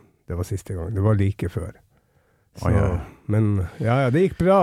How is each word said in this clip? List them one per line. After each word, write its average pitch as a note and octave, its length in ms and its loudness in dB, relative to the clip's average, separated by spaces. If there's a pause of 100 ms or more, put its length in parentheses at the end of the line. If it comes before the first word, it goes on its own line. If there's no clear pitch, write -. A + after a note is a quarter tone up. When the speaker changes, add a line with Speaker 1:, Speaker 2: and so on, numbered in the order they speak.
(280)
Speaker 1:
det F2 80 -8
var F2 80 -4
siste - 320 -8
gang. E2+ 180 -8
Det G2 80 -2
var G#2+ 140 4
like G2 340 0
før. E2+ 220 -8 (840)
Så, - 120 -6
Speaker 2:
Oi, A2 60 4
ja. G2 260 2 (280)
Speaker 1:
men, G#2 400 0 (120)
ja, A#2+ 220 0
ja, C3 80 0
det D#3+ 160 2
gikk - 140 -2
bra, F#3 240 4